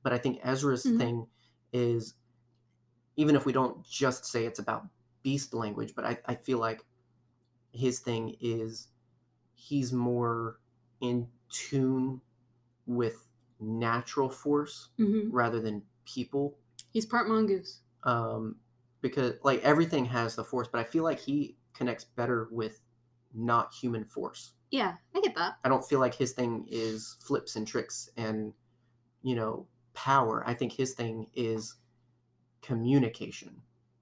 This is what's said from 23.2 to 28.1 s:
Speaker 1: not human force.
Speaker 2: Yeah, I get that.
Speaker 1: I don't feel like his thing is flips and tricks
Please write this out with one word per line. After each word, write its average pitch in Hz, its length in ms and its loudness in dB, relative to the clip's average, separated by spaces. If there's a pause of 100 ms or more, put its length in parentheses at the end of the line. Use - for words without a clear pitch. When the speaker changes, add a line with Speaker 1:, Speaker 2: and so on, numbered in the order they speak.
Speaker 1:
not 117 400 2
human 117 320 -4
force. - 460 -10 (200)
Speaker 2:
Yeah, 202 240 0 (200)
I 381 60 2
get 392 140 2
that. 175 280 -2
Speaker 1:
I 127 60 2
don't 135 180 4
feel 139 120 4
like 127 140 2
his 123 200 -2
thing 117 360 -2
is 113 520 -4
flips - 340 -2
and 110 120 -2
tricks - 500 -4